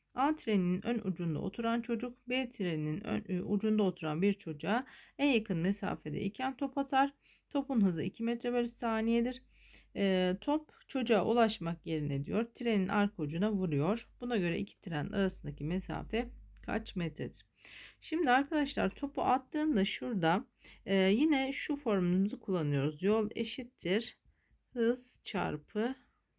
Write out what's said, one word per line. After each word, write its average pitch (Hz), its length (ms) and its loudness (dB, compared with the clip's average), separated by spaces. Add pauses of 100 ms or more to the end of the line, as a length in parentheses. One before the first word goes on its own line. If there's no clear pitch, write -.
(160)
A 294 200 0
treninin 185 500 0
ön 240 140 -2
ucunda 170 400 -2
oturan 226 420 -2
çocuk, 240 480 -6
B 254 200 -2
treninin 156 580 -2
ön, - 220 -2
e, 180 120 -2
ucunda 214 420 2
oturan 165 380 -2
bir 202 120 4
çocuğa 185 520 -4 (320)
en 285 100 2
yakın 220 300 2
mesafede 165 640 -2
iken 262 360 -4
top 277 200 -4
atar. 277 360 2 (360)
Topun 269 360 2
hızı 165 180 2
iki 190 200 -6
metre 240 300 -2
bölü 240 140 0
saniyedir. 233 760 0 (520)
E, 185 460 4
top 302 300 -2 (160)
çocuğa 226 380 4
ulaşmak 214 600 2
yerine 143 400 -2
diyor, 196 280 0
trenin 214 340 0
arka 202 360 0
ucuna 170 280 0
vuruyor. 185 560 0 (140)
Buna 247 160 -2
göre 175 220 0
iki - 220 -8
tren 160 280 -4
arasındaki 185 540 -2
mesafe 175 640 -4 (320)
kaç - 340 -6
metredir? 151 500 -6 (560)
Şimdi 311 300 0
arkadaşlar 277 580 2
topu - 320 -6
attığında 262 640 2
şurada, 202 600 0 (400)
e, 196 100 0
yine 269 580 4
şu - 220 -4
formülümüzü 196 640 2
kullanıyoruz. 147 640 0
Yol 214 320 2
eşittir 226 800 -4 (560)
hız 240 500 0
çarpı 185 720 -2 (440)